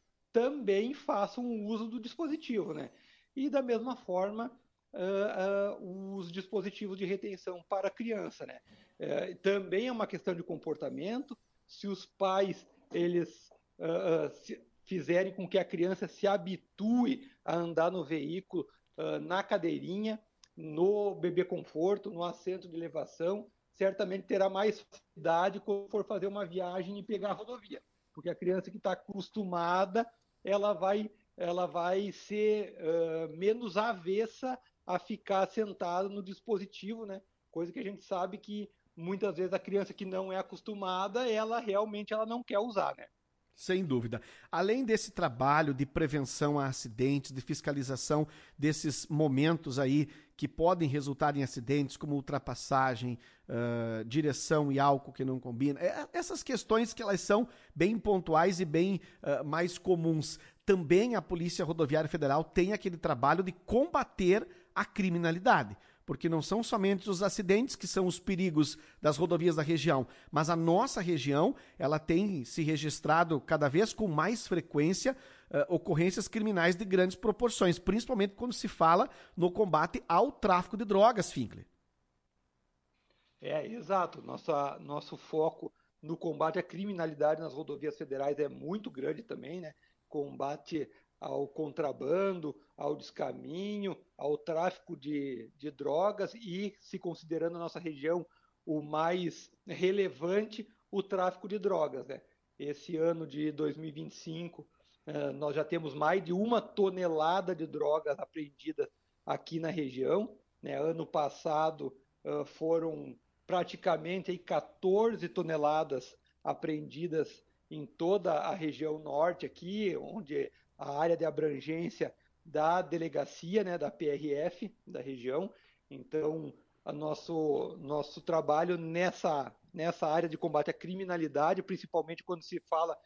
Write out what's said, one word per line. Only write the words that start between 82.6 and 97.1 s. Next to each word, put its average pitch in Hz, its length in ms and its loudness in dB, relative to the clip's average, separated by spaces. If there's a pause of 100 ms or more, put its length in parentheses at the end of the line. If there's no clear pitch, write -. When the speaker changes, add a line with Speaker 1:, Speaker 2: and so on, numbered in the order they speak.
Speaker 1:
É, 143 260 -4
exato. 185 560 -4
Nossa, 139 560 -4
nosso 147 380 -10
foco - 560 -2 (280)
no 156 160 -8
combate 160 400 -2
à 180 60 0
criminalidade 160 800 -2
nas 160 120 -8
rodovias 147 460 -6
federais 139 400 -2
é 147 100 0
muito 147 440 -8
grande 147 320 -4
também, 135 360 -10
né? 156 140 -12 (340)
Combate 143 800 -4 (300)
ao 139 300 -4
contrabando, 156 1080 -2 (220)
ao 147 180 -4
descaminho, 165 1040 -6 (220)
ao 147 180 -2
tráfico 170 580 -2
de, 139 640 -6
de - 140 -10
drogas 175 640 -2
e, 202 440 -6
se - 200 -12
considerando 165 580 -4